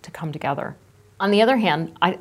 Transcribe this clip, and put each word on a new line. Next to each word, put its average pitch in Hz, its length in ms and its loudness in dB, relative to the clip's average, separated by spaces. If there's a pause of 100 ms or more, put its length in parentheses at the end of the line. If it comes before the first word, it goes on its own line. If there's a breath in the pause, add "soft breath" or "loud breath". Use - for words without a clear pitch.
to - 100 -20
come 156 200 -10
together. - 440 -6 (460)
On 196 100 0
the 208 100 6
other 247 160 4
hand, 165 440 0
I, 180 200 2